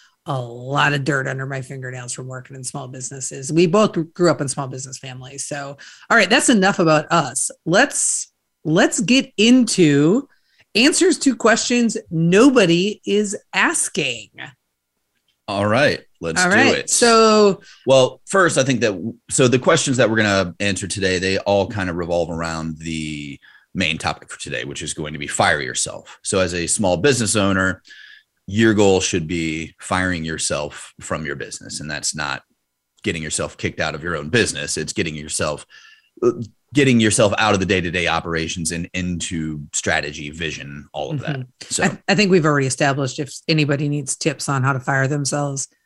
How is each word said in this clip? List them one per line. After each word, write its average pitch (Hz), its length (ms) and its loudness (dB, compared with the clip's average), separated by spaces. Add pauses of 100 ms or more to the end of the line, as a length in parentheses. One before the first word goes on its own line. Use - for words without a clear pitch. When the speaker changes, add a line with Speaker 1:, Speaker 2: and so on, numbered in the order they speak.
(260)
Speaker 1:
a 139 140 -6
lot 131 540 -2
of 143 100 -2
dirt 135 240 -2
under 135 180 -6
my 135 160 -8
fingernails 127 520 -12
from 127 140 -12
working 127 280 -16
in 131 80 -16
small 131 240 -10
businesses. 135 640 -12
We 165 140 4
both 202 280 4
gr-, 175 80 -2
grew 170 280 0
up 151 120 0
in 147 60 -4
small 135 200 -6
business 131 300 -12
families. 131 480 -14
So, 143 320 -10 (320)
all 226 80 4
right, 190 120 4
that's 285 200 2
enough 196 300 4
about 156 320 4
us. 143 380 0 (160)
Let's, - 680 0 (320)
let's 190 360 2
get 175 380 2
into 196 920 4 (480)
answers 311 440 4
to 254 160 2
questions 233 600 2 (120)
nobody 185 960 4
is 202 300 0 (180)
asking. 156 760 -2 (1160)
Speaker 2:
All 101 180 -2
right, 110 360 2 (200)
let's 82 200 -2
Speaker 1:
All 180 80 2
Speaker 2:
do 196 60 2
Speaker 1:
right, 247 220 4
Speaker 2:
it. - 120 -6
Speaker 1:
so 220 720 6 (240)
Speaker 2:
Well, 127 400 4
first, 180 320 2
I 135 60 4
think 123 180 0
that, 104 340 -2 (140)
so 131 180 4
the 123 120 4
questions 139 380 2
that 117 120 4
we're 110 80 0
gonna 98 420 2
answer 101 280 -2
today, 92 300 0
they 95 220 0
all 101 280 2
kind 95 220 -4
of 85 80 -6
revolve 85 320 -2
around 80 480 -6
the 78 600 -8 (340)
main 80 240 -2
topic - 320 -8
for - 100 -16
today, 62 260 -8
which 69 160 -12
is 73 120 -8
going 76 200 -10
to 73 60 -10
be 71 80 -10
fire 87 320 0
yourself. - 640 -8
So 98 160 0
as 90 140 0
a 85 140 -4
small 92 280 0
business 113 400 0
owner, 98 460 0 (640)
your 110 260 4
goal 98 260 4
should 87 280 -2
be 80 520 -4
firing 92 460 -2
yourself 76 760 -6
from 78 260 -8
your 71 100 -8
business. 55 440 -12
And 73 100 -12
that's 73 260 -6
not 71 280 -6 (600)
getting 82 200 -4
yourself 78 340 -6
kicked 87 220 -6
out 78 160 -4
of 73 80 -12
your 85 120 -6
own 73 140 -8
business. 76 480 0
It's 78 160 -6
getting 80 220 -4
yourself, 76 500 -6 (560)
uh, 120 120 2 (400)
getting 131 260 4
yourself 107 380 4
out 107 160 2
of 98 60 2
the 95 60 -2
day-to-day 87 420 0
operations 80 640 -4
and 85 220 -8
into 85 680 -6 (120)
strategy, 73 580 -4
vision, 71 600 -10
all 73 200 -8
of 147 100 -4
that. 143 160 -6
Speaker 1:
Mm-hmm. - 360 -14
Speaker 2:
So - 100 -2
Speaker 1:
I, - 260 -2
I 196 60 2
think 196 160 2
we've 175 140 4
already 143 220 2
established 139 520 -2
if 143 140 -8 (140)
anybody 147 400 0
needs 143 300 -4
tips - 320 -4
on 135 140 0
how 135 100 2
to 131 60 -4
fire 135 280 0
themselves, 143 600 -4 (180)